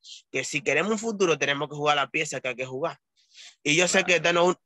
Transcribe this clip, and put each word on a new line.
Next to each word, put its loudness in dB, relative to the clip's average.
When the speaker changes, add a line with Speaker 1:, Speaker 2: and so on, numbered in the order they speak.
Speaker 1:
que -6
si -6
queremos 0
un -2
futuro, 0
tenemos -2
que -14
jugar 2
la 0
pieza -6
que -6
hay -6
que -6
jugar. -6
Y 2
yo 4
sé 2
Speaker 2:
Claro. 2
Speaker 1:
que 4
esta 2
no, 4